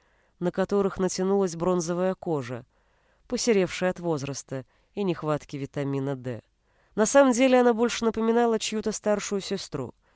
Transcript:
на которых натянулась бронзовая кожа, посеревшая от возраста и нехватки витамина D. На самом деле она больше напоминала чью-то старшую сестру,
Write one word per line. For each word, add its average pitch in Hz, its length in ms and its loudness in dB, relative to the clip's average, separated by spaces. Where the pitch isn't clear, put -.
на 175 140 -2
которых 196 460 0
натянулась 185 580 0
бронзовая 180 580 0
кожа, 127 520 -6
посеревшая 196 640 0
от 180 100 -6
возраста 139 640 -6
и 208 80 -4
нехватки 151 540 -4
витамина 139 580 -4
D. 123 280 -10
На 208 100 4
самом 269 260 6
деле 254 280 6
она 240 120 6
больше 226 320 -2
напоминала 226 540 2
чью-то 214 320 -4
старшую 202 500 -2
сестру, - 540 -8